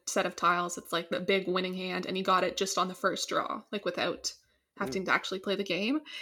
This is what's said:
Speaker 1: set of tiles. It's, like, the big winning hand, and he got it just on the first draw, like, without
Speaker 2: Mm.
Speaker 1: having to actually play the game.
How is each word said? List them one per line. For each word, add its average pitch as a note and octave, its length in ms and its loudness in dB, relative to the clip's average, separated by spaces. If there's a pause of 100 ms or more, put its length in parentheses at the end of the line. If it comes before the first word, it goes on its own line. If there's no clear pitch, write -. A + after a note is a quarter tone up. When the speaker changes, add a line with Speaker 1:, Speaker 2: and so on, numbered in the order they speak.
Speaker 1:
set F#3+ 180 2
of F3 100 -2
tiles. F3 440 2
It's, - 120 -10
like, E3+ 180 0
the - 100 0
big F#3 280 4
winning F#3 280 0
hand, F#3 320 -2
and F#3+ 100 -2
he F#3+ 60 -2
got F#3 200 4
it - 140 0
just F#3+ 220 0
on F3+ 80 4
the F#3 80 -6
first F#3 340 0
draw, - 320 -2 (100)
like, G#3 140 -6
without - 480 -2 (460)
Speaker 2:
Mm. G3 80 -2
Speaker 1:
having F#3 180 -2
to F3+ 60 0
actually F#3 260 0
play F#3+ 180 -2
the F#3+ 80 -2
game. G#3 380 0 (200)